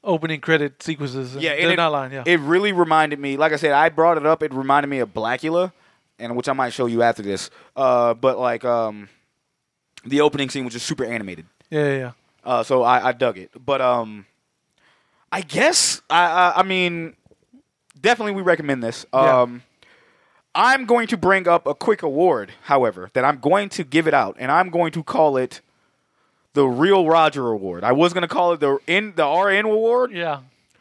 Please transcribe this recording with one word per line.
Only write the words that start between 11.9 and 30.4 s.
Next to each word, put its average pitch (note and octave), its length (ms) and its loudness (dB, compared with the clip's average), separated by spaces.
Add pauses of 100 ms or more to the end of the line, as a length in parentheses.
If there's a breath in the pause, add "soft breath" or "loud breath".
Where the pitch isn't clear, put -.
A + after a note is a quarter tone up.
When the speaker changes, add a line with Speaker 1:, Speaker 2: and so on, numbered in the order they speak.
Speaker 1:
yeah. B2 120 -10 (340)
Speaker 2:
Uh, A#2+ 180 0
so B2+ 220 2
I, B2 240 4
I B2+ 40 0
dug A#2+ 240 -2
it. F#2 220 -18
But, C3 220 -4
um, A#2 460 -2 (1040)
I F#3+ 80 -6
guess F#3+ 680 0
I, F3 180 2 (280)
I, F3 60 0
I - 20 4
mean, F3 540 -4 (840)
definitely G#3+ 320 0
we G3 100 -6
recommend D3+ 420 0
this. A#2 280 -6
Speaker 1:
Yeah. C3 300 4
Speaker 2:
Um, A#2+ 200 -4 (920 soft breath)
I'm B3+ 320 2
going A#3 220 2
to A3 100 -2
bring F#3 280 2
up E3+ 200 2
a C#3+ 80 -2
quick - 280 -2
award, C#3+ 500 0 (100)
however, A2 500 0
that B2+ 140 0
I'm C#3 140 0
going F#3+ 300 0
to - 140 -8
give D3+ 240 0
it D3 60 0
out, G2+ 240 0
and C3 120 -6
I'm F3+ 200 2
going E3+ 220 -2
to E3 100 -6
call D#3 340 0
it B2+ 240 -4 (920)
the C#3+ 120 4
Real E3+ 400 2
Roger D#3 420 2
Award. F#2+ 360 -6
I A#2+ 80 4
was E3+ 220 4
gonna F3 140 -2
call F3 260 2
it D3+ 60 -6
the C#3 260 2
in, G3+ 300 0
the E3 80 0
R F3 260 2
N G3+ 160 2
Award, A3+ 460 0
Speaker 1:
Yeah. E3 260 -6 (420)